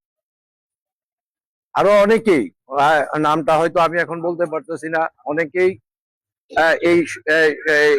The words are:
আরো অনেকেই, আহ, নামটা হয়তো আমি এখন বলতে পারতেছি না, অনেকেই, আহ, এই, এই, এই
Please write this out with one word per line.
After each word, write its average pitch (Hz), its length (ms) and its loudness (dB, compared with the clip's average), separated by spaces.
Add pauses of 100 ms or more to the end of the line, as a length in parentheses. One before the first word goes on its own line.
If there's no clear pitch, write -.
(1700)
আরো 175 180 2 (120)
অনেকেই, 208 400 2 (360)
আহ, 147 200 4 (180)
নামটা 151 380 0
হয়তো 165 240 -2
আমি 165 180 0
এখন 165 240 -4
বলতে 175 240 -4
পারতেছি 156 420 -10
না, 160 140 -2 (220)
অনেকেই, 165 460 -2 (800)
আহ, 160 320 0
এই, 170 160 2 (400)
এই, 160 100 4 (240)
এই 147 260 4